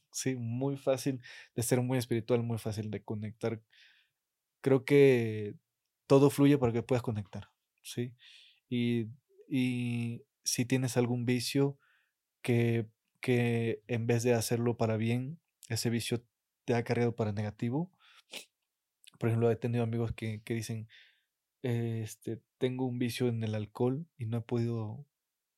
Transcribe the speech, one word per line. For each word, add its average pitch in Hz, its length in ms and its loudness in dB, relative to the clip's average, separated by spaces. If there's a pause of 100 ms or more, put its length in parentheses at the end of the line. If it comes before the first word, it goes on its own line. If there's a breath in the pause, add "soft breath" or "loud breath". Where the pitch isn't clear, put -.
(100)
¿sí? - 260 -2
Muy 123 420 -4
fácil 131 420 -2 (340 loud breath)
de 120 80 -2
ser 123 200 2
muy 127 160 0
espiritual, 117 440 0
muy 117 160 -4
fácil 107 320 -6
de 101 140 -8
conectar. 110 560 -6 (1000 soft breath)
Creo 131 240 4
que 117 680 6 (520)
todo 139 240 8
fluye 143 280 6
para 123 140 2
que 113 100 0
puedas 120 200 0
conectar, 107 480 -8 (320)
¿sí? 123 320 -8 (560 soft breath)
Y, 120 380 0 (400)
y 120 760 -2 (200)
si - 200 0
tienes 127 320 0
algún 123 300 2
vicio 139 520 2 (640)
que, 117 440 2 (340)
que 117 680 0
en 113 180 -4
vez 117 160 2
de 123 120 4
hacerlo 117 420 0
para 113 200 0
bien, 123 440 -2 (280)
ese 120 220 -2
vicio 117 340 -2 (400)
te 120 100 0
ha 117 100 0
cargado 120 320 0
para 104 160 -2
negativo. 117 580 -4 (1300 loud breath)
Por 120 100 0
ejemplo, 117 220 2
he 113 60 0
tenido 120 280 -2
amigos 117 280 -4
que, 110 300 -8
que 120 120 -6
dicen, 110 340 -8 (760 soft breath)
"Este, 113 800 -6 (180)
tengo 127 280 -2
un 123 120 -4
vicio 123 300 -2
en 117 140 -2
el 107 120 -4
alcohol 123 520 -2 (100)
y 120 100 -8
no 113 120 -4
he - 40 -6
podido 117 640 -4 (520)